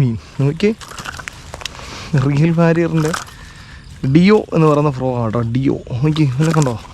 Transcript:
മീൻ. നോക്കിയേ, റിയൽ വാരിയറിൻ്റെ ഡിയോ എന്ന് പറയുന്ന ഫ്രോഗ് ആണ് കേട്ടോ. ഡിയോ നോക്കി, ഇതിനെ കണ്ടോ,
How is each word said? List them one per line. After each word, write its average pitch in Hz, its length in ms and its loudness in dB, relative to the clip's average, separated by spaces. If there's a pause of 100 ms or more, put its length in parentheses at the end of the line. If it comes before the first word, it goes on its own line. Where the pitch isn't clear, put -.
മീൻ. 123 120 2 (280)
നോക്കിയേ, 160 300 0 (1500)
റിയൽ 143 340 2
വാരിയറിൻ്റെ 165 520 2 (1040)
ഡിയോ 190 220 6 (180)
എന്ന് 165 140 4
പറയുന്ന 147 300 2
ഫ്രോഗ് 127 240 -2
ആണ് 113 40 0
കേട്ടോ. 113 140 -2 (160)
ഡിയോ 131 180 0 (220)
നോക്കി, 151 280 0 (120)
ഇതിനെ 160 220 0
കണ്ടോ, 127 160 2 (180)